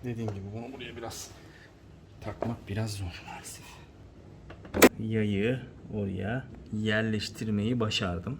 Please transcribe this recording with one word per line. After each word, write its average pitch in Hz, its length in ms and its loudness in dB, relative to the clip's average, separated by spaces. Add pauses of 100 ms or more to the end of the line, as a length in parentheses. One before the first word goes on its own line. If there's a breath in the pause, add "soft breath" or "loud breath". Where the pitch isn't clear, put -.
Dediğim 117 260 -2
gibi 98 160 -6 (100)
bunu 120 180 -8
buraya 120 240 -10
biraz 113 340 -8 (880 loud breath)
takmak 110 460 -4
biraz 107 240 -2
zor 98 360 -6
maalesef. - 380 -12 (1300)
Yayı 110 600 4 (340)
oraya 101 520 0 (280)
yerleştirmeyi 107 1040 2
başardım. 90 600 0